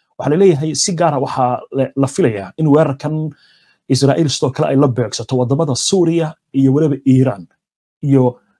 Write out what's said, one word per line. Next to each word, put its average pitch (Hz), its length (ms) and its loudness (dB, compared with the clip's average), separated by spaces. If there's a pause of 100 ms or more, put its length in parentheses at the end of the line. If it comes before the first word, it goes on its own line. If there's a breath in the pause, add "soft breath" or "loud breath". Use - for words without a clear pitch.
(200)
Waxaa - 120 -4
la 156 60 2
leeyahay 160 380 2
si - 200 -4
gaar 160 180 0
ah 139 60 -2
waxaa 123 400 -2 (120)
la, 131 120 -2 (120)
la 135 120 0
filayaa 107 500 -2
in 160 100 0
weerarkan 151 640 0 (600 soft breath)
Israa'iil 139 400 2
sidoo 131 220 -4
kale 151 160 -2
ay 139 80 0
la 143 120 4
beegsato 117 500 -4
waddamada 135 380 -2
Suuriya 165 600 0 (180)
iyo 135 200 2
weliba 143 240 0 (100)
Iiraan 127 400 2 (560)
iyo, 135 200 4 (360 soft breath)